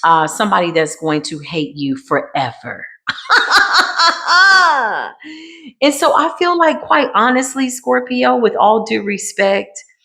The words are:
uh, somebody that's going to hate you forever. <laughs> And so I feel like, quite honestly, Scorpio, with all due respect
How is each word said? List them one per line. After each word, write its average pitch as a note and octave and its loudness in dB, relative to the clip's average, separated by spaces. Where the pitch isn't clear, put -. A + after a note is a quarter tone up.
uh, D#3+ 4
somebody F#3+ 0
that's D#3+ 0
going D3+ -2
to D3+ -10
hate D3 -8
you C#3 -4
forever. - -6
<laughs> E4+ 2
And C#4+ 2
so D#4 2
I D#4+ 0
feel F4 0
like, D#4 2
quite D4 0
honestly, B3+ 0
Scorpio, B3 -2
with A#3 2
all G#3+ 2
due - -4
respect G2 -4